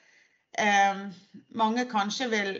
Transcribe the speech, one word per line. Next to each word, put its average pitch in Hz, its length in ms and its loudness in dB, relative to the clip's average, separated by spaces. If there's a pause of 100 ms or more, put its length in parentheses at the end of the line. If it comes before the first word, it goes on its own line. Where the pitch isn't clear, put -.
(600)
eh, 196 460 4 (500)
mange 226 320 0
kanskje 214 460 -2
vil, 202 160 0 (100)